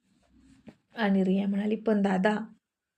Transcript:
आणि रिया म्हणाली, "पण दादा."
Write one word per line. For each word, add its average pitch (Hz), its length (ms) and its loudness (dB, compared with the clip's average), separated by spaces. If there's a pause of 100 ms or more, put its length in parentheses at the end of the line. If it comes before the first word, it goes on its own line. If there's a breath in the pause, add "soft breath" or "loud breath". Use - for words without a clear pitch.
(960)
आणि 196 280 2
रिया 196 220 0
म्हणाली, 208 300 -2
"पण 214 260 0
दादा." 196 340 2 (600)